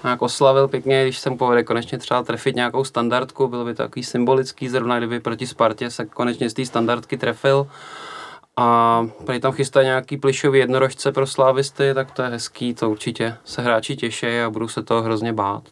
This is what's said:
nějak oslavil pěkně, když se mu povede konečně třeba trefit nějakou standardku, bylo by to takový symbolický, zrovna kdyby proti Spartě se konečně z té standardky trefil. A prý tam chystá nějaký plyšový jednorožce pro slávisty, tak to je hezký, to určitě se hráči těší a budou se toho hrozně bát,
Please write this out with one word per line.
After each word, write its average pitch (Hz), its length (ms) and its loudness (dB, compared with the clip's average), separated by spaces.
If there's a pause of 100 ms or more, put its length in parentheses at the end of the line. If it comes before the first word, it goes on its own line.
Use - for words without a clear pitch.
nějak 123 180 -2
oslavil 135 460 4
pěkně, 135 360 2
když 131 160 -2
se - 100 -4
mu 123 80 -4
povede 120 260 4
konečně 120 340 -4
třeba 123 260 -2
trefit 131 320 -2
nějakou 123 280 0
standardku, 127 640 0
bylo 120 180 -6
by 117 80 -6
to 117 100 -4
takový 123 200 -8
symbolický, 131 640 0
zrovna 123 280 0
kdyby 117 220 -4
proti 117 280 -6
Spartě 117 420 0
se 120 160 -8
konečně 120 440 -2
z 110 40 -8
té 131 120 -4
standardky 120 520 -2
trefil. 135 500 0 (880)
A 117 500 4 (180)
prý 123 140 -4
tam 131 120 0
chystá 135 320 2
nějaký 131 340 0
plyšový 135 420 2
jednorožce 131 520 2
pro 135 160 0
slávisty, 139 640 2
tak 135 180 -2
to - 100 -6
je 127 80 -2
hezký, 120 440 -6
to 117 160 -2
určitě 113 460 -4 (100)
se - 160 -8
hráči 120 340 0
těší 120 440 -4
a 117 100 0
budou 110 180 -4
se 113 160 -6
toho 117 180 2
hrozně 113 320 -2
bát, 104 380 -2